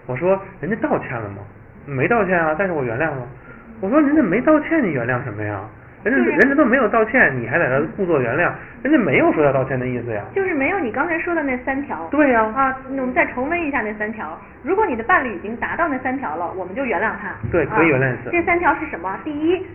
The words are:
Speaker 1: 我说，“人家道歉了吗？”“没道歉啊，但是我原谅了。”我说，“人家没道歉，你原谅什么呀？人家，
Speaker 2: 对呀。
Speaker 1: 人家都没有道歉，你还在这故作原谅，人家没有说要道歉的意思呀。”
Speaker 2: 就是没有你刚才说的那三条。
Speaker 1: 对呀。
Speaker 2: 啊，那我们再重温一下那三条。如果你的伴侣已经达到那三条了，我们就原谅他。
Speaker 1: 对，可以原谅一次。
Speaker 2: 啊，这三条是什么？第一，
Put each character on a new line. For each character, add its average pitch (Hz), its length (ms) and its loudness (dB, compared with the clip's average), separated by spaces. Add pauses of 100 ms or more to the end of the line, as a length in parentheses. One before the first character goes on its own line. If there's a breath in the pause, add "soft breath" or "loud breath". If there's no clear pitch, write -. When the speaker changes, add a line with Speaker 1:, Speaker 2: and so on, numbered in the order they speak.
Speaker 1:
我 127 100 -4
说 185 240 2 (200 loud breath)
，“人 147 80 -6
家 220 120 0
道 269 180 0
歉 - 140 -6
了 113 160 -6
吗 101 80 -10 (500)
？”“没 139 220 0
道 233 160 4
歉 180 120 2
啊， 160 220 2
但 196 80 0
是 185 60 -2
我 151 100 -2
原 117 160 -2
谅 147 40 0
了。” 135 260 -4 (520 loud breath)
我 190 80 -4
说 277 140 4
，“人 285 140 4
家 320 40 6
没 202 200 2
道 311 180 6
歉， 311 240 0
你 190 80 0
原 123 160 -2
谅 123 160 0
什 120 100 -8
么 101 120 -8
呀？ 104 160 -4 (420 loud breath)
人 226 100 0
家， 277 120 4
Speaker 2:
对 330 80 2
呀。 - 80 2
Speaker 1:
人 247 80 8
家 277 80 2
都 302 80 6
没 233 120 4
有 240 120 2
道 226 160 4
歉， 220 360 4
你 110 60 -6
还 147 140 0
在 147 80 2
这 131 120 2 (160)
故 202 80 -2
作 165 160 2
原 123 160 0
谅， 160 140 2 (320 loud breath)
人 277 100 2
家 311 60 6
没 170 200 4
有 311 140 4
说 156 120 4
要 139 80 4
道 131 100 2
歉 135 160 -2
的 123 80 -2
意 123 160 -2
思 117 80 -6
呀。” 104 140 -4 (100)
Speaker 2:
就 392 80 0
是 381 100 -2
没 285 180 0
有 392 100 -2
你 247 100 -2
刚 262 160 -2
才 330 140 -2
说 349 120 -4
的 320 120 -2
那 262 140 -2
三 269 260 -4
条。 165 260 -8
Speaker 1:
对 285 200 4
呀。 226 120 4 (140)
Speaker 2:
啊， 262 200 2 (140)
那 269 120 -4
我 254 40 -2
们 247 80 -4
再 330 120 4
重 269 220 -4
温 339 140 -2
一 294 80 -4
下 262 120 -2
那 214 120 -4
三 214 180 -6
条。 170 240 -10 (280 loud breath)
如 330 120 0
果 427 100 4
你 294 80 0
的 220 80 -4
伴 320 220 2
侣 226 100 -4
已 165 60 -8
经 220 160 -8
达 185 200 -4
到 330 120 0
那 262 100 -2
三 262 200 -2
条 160 180 -4
了， 170 200 -4
我 185 80 -6
们 180 80 -10
就 269 120 -4
原 190 160 0
谅 208 200 0
他。 180 140 -8 (160)
Speaker 1:
对， 156 160 2
可 147 160 2
以 165 60 6
原 131 120 4
谅 131 140 2
一 - 80 -6
次。 127 60 -10
Speaker 2:
啊， - 40 -4
这 339 100 0
三 349 180 0
条 320 160 4
是 311 100 -6
什 208 120 -8
么？ 185 260 -6
第 311 80 -6
一， 320 280 0 (140)